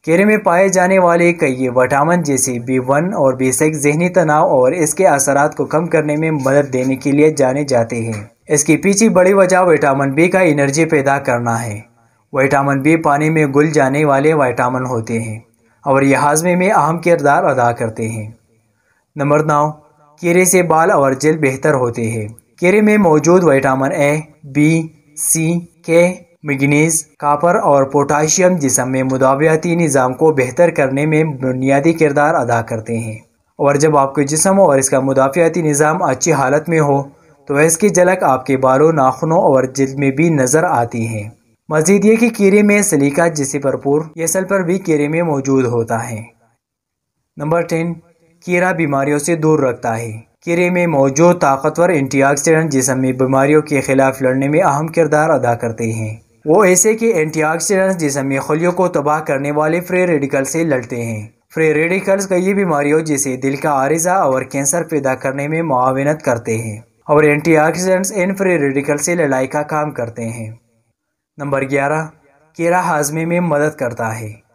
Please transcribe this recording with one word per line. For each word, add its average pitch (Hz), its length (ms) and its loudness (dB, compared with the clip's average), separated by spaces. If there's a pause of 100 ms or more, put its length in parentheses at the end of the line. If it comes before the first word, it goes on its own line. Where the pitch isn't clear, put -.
खीरे 170 180 2
में 214 180 2
पाए 185 260 2
जाने 185 300 2
वाले 175 340 4
कई 131 380 -2
विटामिन, 143 520 2
जैसे 135 380 -2
बी 127 200 -2
वन 143 340 -2
और 135 220 0
बी 131 160 0
सिक्स, 156 260 0
जहनी 151 300 0
तनाव 170 420 2
और 135 240 2
इसके 175 320 -2
असरात 143 480 2
को 143 120 -4
कम 156 200 -2
करने 151 300 0
में 160 160 -2
मदद 139 400 0
देने 131 240 0
के 139 160 -2
लिए 147 200 4
जाने 139 320 0
जाते 120 340 -2
हैं। 110 320 -8 (200)
इसके 151 260 2
पीछे 202 320 2
बड़ी 185 260 4
वजह 185 280 4
विटामिन 143 480 2
बी 160 180 2
का 185 140 0
एनर्जी 147 420 2
पैदा 139 360 0
करना 120 360 -2
है। 113 280 -8 (480)
विटामिन 139 500 0
बी 156 140 2
पानी 156 340 0
में 156 220 0
घुल 147 180 2
जाने 147 340 0
वाले 147 300 2
विटामिन 127 500 -2
होते 117 340 -4
हैं 113 240 -8 (420)
और 139 200 2
ये 139 120 4
हाजमे 156 400 0
में 185 140 0
अहम 165 280 0
किरदार 160 460 2
अदा 127 280 2
करते 117 360 -6
हैं। 110 180 -10 (880)
नंबर 147 280 0
नौ, 151 260 0 (520)
खीरे 175 240 2
से 180 180 4
बाल 160 260 2
और 139 240 2
जल्द 156 260 0
बेहतर 143 340 0
होते 120 300 -2
हैं। 110 240 -6 (320)
खीरे 190 220 2
में 214 160 4
मौजूद 170 460 4
विटामिन 135 480 2
ए, 151 300 0 (240)
बी, 156 440 0 (260)
सी, 160 380 -2 (260)
के, 170 240 4 (400)
मैग्नीज, 147 580 0 (180)
कॉपर 151 380 0
और 143 260 2
पोटेशियम 151 720 0
जिस्म 131 300 -2
में 131 140 -2
मुदावियाती 139 760 0
निज़ाम 135 380 0
को 156 180 2
बेहतर 139 380 2
करने 139 360 0
में 156 320 0
बुनियादी 131 560 0
किरदार 151 400 2
अदा 120 280 0
करते 113 340 -8
हैं 113 220 -8 (400)
और 143 180 2
जब 147 200 2
आपके 139 280 0
जिस्म 156 360 0
और 151 180 4
इसका 135 220 0
मुदाफ़ियाती 139 600 0
निज़ाम 151 380 0
अच्छी 156 320 -2
हालत 139 360 0
में 165 120 0
हो, 143 200 0 (480)
तो 143 120 0
इसकी 165 300 2
झलक 180 340 2
आपके 135 320 0
बालों, 135 360 2
नाखूनों 156 480 0
और 131 320 0
जल्द 135 260 -4
में 139 140 0
भी 151 180 0
नज़र 147 340 0
आती 120 420 -2
है। 110 240 -8 (380)
मज़ीद 156 360 2
ये 220 120 4
कि 233 140 2
खीरे 202 320 2
में 208 200 2
सिलिका 147 480 0
जिसे 147 280 -6
भरपूर, 143 600 -2
ये 165 80 -4
सल्फर 190 360 -2
भी 180 160 -2
खीरे 151 300 0
में 160 140 -2
मौजूद 135 440 0
होता 117 320 -2
है। 117 260 -8 (1120)
नंबर 156 260 -2
टेन, 165 320 -4 (500)
खीरा 180 280 0
बीमारियों 147 460 -2
से 165 180 -2
दूर 156 320 2
रखता 117 240 -4
है। 113 200 -8 (320)
खीरे 175 260 0
में 175 160 0
मौजूद 147 500 2
ताकतवर 156 540 0
एंटीऑक्सीडेंट 143 800 0
जिस्म 131 280 0
में 131 200 -2
बीमारियों 135 440 2
के 147 180 -2
खिलाफ 135 420 0
लड़ने 131 260 0
में 151 120 2
अहम 160 280 0
किरदार 156 420 0
अदा 120 240 2
करते 117 300 -6
हैं। 110 360 -6 (260)
वो 175 180 4
ऐसे 190 300 4
कि 226 160 0
एंटीऑक्सीडेंट्स 165 840 -2
जिस्म 143 300 -2
में 139 140 -2
खलियों 160 320 -2
को 180 160 0
तबाह 151 320 -2
करने 147 300 -4
वाले 156 300 0
फ्री 180 260 -2
रेडिकल 139 380 0
से 160 200 -4
लड़ते 127 320 -4
हैं। 113 260 -8 (300)
फ्री 160 200 0
रेडिकल्स 190 540 -2
कई 190 280 0
बीमारियों, 156 480 0
जैसे 139 340 -4
दिल 135 200 -4
का 147 180 -2
आरिजा 156 420 0
और 135 280 0
कैंसर 139 380 -4
पैदा 143 320 -2
करने 139 340 -6
में 160 140 -4
मुआविनत 135 600 -2
करते 113 340 -4
हैं 110 260 -8 (260)
और 151 160 4
एंटीऑक्सीडेंट्स 160 880 0
इन 196 220 -2
फ्री 185 220 0
रेडिकल 139 400 -2
से 175 180 -4
लड़ाई 135 320 0
का 147 180 -6
काम 151 280 -4
करते 117 320 -8
हैं। 113 280 -10 (840)
नंबर 143 260 -4
ग्यारह, 143 400 -2 (540)
खीरा 170 220 0
हाजमे 160 460 -2
में 170 140 0
मदद 151 340 0
करता 120 340 -6
है। 110 220 -10 (240)